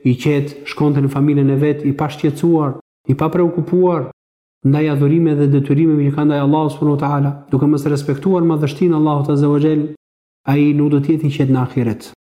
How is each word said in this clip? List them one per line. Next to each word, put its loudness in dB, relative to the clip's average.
i 2
qetë, -4
shkonte 0
në -2
familjen 0
e 0
vet, -2
i 0
pashqetësuar, -2
i 0
papreokupuar -2
ndaj 2
adhurime 2
dhe 2
detyrimeve 2
që -2
ka 0
ndaj 0
Allahut 0
subhanahu 0
wa -6
taala, 0
duke 2
mos 0
respektuar 0
madhështinë 0
e 0
Allahut 0
azza 2
wa 2
jall, 0
ai 2
nuk 2
do 2
të 0
jetë -2
i -2
qetë 2
në 0
ahiret, -4